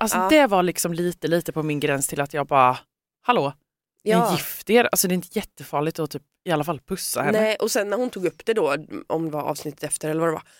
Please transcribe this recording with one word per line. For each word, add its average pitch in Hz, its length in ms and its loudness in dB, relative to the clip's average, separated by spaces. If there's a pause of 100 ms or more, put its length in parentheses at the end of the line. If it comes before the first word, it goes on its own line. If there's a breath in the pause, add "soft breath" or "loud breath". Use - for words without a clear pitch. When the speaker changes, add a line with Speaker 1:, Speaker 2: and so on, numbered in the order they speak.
Speaker 1:
Alltså, 214 180 0
Speaker 2:
Ja. 185 120 2
Speaker 1:
det 294 160 8
var 196 160 4
liksom 175 320 0
lite, 170 340 -2
lite 165 240 0
på 156 100 -2
min 151 180 -2
gräns 143 280 0
till 147 120 -4
att 143 140 -4
jag 143 120 -2
bara, 127 320 4 (440)
"Hallå, 151 300 2 (500)
Speaker 2:
Ja. 220 280 2
Speaker 1:
ni 175 60 2
gifter - 380 -2
er." 240 100 6
Alltså, - 240 0
det 180 40 0
är - 40 0
inte - 220 -6
jättefarligt 151 600 -6
att 151 120 -4
typ 143 120 -12 (220)
i 185 60 -4
alla 151 140 0
fall 156 160 -4
pussa - 420 -6
henne. 214 180 2
Speaker 2:
Nej, 220 160 2
och 220 140 -2
sen 202 200 -2
när 202 60 -2
hon 254 140 -2
tog 185 160 -4
upp - 180 -8
det 226 100 0
då, 147 220 0 (320)
om 160 160 -2
det 160 60 -4
var 147 120 -6
avsnittet 147 420 -6
efter 151 260 -6
eller 160 100 -2
vad 165 80 0
det 160 40 0
var, 156 100 -8 (160 soft breath)